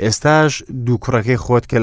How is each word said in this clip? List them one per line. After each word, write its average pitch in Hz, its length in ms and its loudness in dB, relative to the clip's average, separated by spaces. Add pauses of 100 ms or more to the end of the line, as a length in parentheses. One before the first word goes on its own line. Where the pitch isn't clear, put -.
ئێستاش 151 500 2 (320)
دوو 117 180 0
کوڕەکەی 123 420 0
خۆت 123 240 2
کە 127 140 0